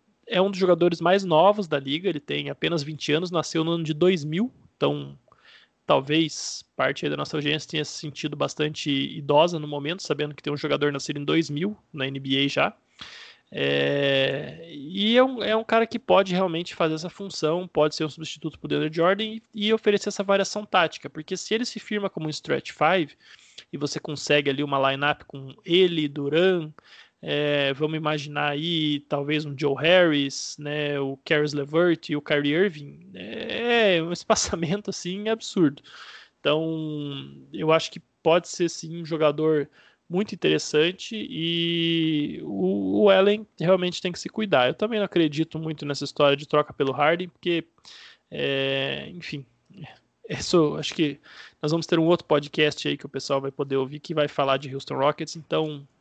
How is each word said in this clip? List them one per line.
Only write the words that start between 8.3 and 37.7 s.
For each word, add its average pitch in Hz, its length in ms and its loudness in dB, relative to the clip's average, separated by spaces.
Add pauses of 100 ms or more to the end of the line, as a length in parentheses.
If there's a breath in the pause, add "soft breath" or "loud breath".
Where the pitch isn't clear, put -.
bastante 151 560 -4
idosa 147 720 2
no 151 80 -8
momento, 147 340 -6
sabendo 147 320 -4
que - 80 -20
tem 147 100 -4
um 147 40 -4
jogador 143 340 0
nascido 143 300 -6
em 143 40 -6
dois 156 240 0
mil 175 280 -4 (160)
na 135 160 -4
N 139 100 -6
B 135 260 0
A 139 40 2
já, 143 260 0 (760 loud breath)
É, 143 1200 0
e 185 440 -2
é 254 60 8
um, 262 200 0
é 208 120 0
um 220 80 0
cara 226 240 2
que 233 140 -6
pode 190 340 4
realmente 180 400 -2
fazer 160 200 0
essa 160 140 -6
função, 175 600 -4
pode 151 260 2
ser 160 100 -4
um 156 60 -4
substituto - 480 -10
pro 156 100 -10
DeAndre 147 240 -2
Jordan 185 320 2
e, 220 180 -10 (120)
e 214 180 0
oferecer 208 360 2
essa 202 160 -4
variação 196 400 0
tática, - 440 0
porque 156 280 -8
se - 180 -4
ele 233 100 0
se - 140 -8
firma 202 320 -4
como 156 160 -6
um 156 40 -4
stretch 143 420 -4
five 160 400 2 (600 loud breath)
e 139 60 -8
você 147 220 -4
consegue 147 500 0
ali 135 140 -2
uma 135 260 2
lineup 143 380 0
com 135 260 -14 (100)
ele, 170 440 2
Duran, 156 600 0 (520 loud breath)
é, 147 500 0
vamos 151 240 -2
imaginar 147 540 -2
aí 151 580 -2
talvez 147 360 -2
um 143 120 -8
Joe 135 240 -2
Harris, 156 800 4
né, 147 400 -4
o 135 260 -4
Caris 151 280 2
LeVert 151 580 0
e 147 60 -2
o 147 40 -2
Kyrie 147 320 0
Irving, 156 640 -2
é, 220 840 2
é 160 40 0
um 170 100 -2
espaçamento, 185 800 -2
assim, 196 380 -6
absurdo. 190 540 2 (580 loud breath)
Então, 151 920 -2 (220)
eu 160 200 2